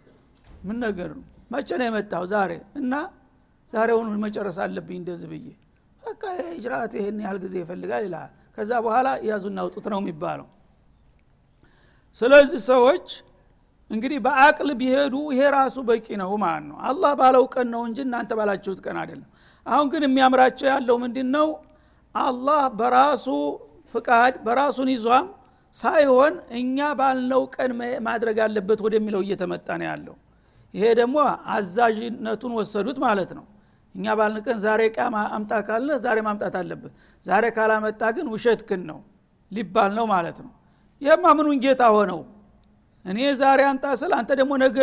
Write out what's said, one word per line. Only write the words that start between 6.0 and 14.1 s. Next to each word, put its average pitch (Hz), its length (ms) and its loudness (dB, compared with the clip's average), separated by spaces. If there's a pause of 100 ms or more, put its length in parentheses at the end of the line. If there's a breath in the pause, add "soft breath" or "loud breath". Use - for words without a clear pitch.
በቃ - 280 -12
ይሄ 359 220 -8
ኢጅራአት 226 400 -8
ይሄን 214 260 -6
ያህል 202 200 -8
ጊዜ 185 180 -10
ይፈልጋል 180 460 -6
ይልሃል። 160 280 -10 (200 soft breath)
ከዛ 214 280 -8
በኋላ 233 280 0 (140)
ያዙና 202 380 -6
አውጡት 180 280 -8
ነው 196 120 -4
የሚባለው። 78 480 -8 (1700 soft breath)
ስለዚህ 269 460 8
ሰዎች 254 440 4 (840)
እንግዲህ 247 280 -4